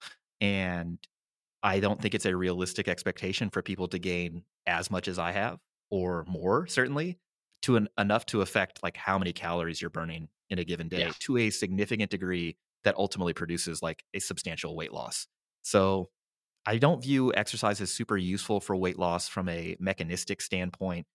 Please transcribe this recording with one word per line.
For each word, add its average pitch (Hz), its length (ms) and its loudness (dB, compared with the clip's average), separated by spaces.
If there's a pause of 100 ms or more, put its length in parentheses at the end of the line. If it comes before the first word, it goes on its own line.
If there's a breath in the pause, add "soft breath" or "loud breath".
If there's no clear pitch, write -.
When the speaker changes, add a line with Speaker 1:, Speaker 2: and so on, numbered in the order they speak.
(400 loud breath)
Speaker 1:
And 90 580 0 (640)
I 98 180 4
don't 101 200 2
think 104 140 0
it's - 100 0
a 92 100 2
realistic 90 540 0
expectation 95 600 -2
for 95 100 -2
people 90 280 -4
to 92 100 -4
gain 87 460 -4 (220)
as 87 240 0
much 92 180 -2
as 90 100 -4
I 87 140 0
have, 92 260 -2 (320)
or 90 360 0
more, 92 400 0
certainly, 143 520 0 (440)
to 123 140 6
en-, 104 120 4 (100)
enough 104 280 4
to 110 140 0
affect, - 420 0
like, 87 140 -4
how 98 220 2
many 90 160 0
calories 85 480 -4
you're 85 80 -6
burning 82 380 -8 (260)
in 90 60 -2
a 87 40 0
given 82 240 -4
day 90 120 -2
Speaker 2:
Yeah. 85 200 0
Speaker 1:
to 131 160 0
a 113 140 4
significant 101 600 0
degree 87 460 -2 (280)
that 101 120 4
ultimately 95 380 0
produces, 85 480 -4
like, 82 220 -6 (100)
a 98 60 -6
substantial 82 540 -6
weight 80 180 -6
loss. - 360 -8 (340)
So 95 480 4 (560)
I 110 120 2
don't 143 240 6
view 131 320 4
exercise 104 460 0
as 98 120 -4
super 113 240 0
useful 95 440 0
for 98 160 0
weight 90 220 2
loss 87 300 2
from 92 220 -2
a 85 300 -4
mechanistic 90 600 -2
standpoint 90 760 -2